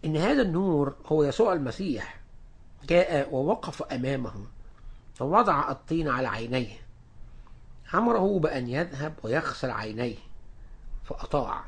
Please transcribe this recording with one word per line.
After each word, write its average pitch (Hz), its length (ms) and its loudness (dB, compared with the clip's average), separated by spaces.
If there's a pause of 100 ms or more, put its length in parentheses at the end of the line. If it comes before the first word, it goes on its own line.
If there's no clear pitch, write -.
إن 156 120 2
هذا 247 240 4
النور 165 540 2 (100)
هو 156 180 4
يسوع 185 300 4
المسيح، 139 680 -2 (680)
جاء 165 440 4
ووقف 147 480 0
أمامه 131 520 -2 (880)
ووضع 156 520 4
الطين 160 380 -2
على 131 180 0
عينيه، 117 500 -2 (1160)
أمره 208 460 4
بأن 139 280 0
يذهب 147 460 -2 (100)
ويغسل 127 480 0
عينيه 110 460 -4 (840)
فأطاع. - 640 -2